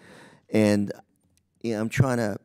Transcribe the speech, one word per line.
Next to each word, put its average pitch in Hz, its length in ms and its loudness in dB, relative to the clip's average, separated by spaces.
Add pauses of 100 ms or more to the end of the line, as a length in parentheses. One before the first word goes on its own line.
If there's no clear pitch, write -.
(500)
And, 104 420 2 (720)
you 113 120 -4
know, 104 60 -4
I'm 113 80 -4
trying 127 300 2
to, 104 260 -2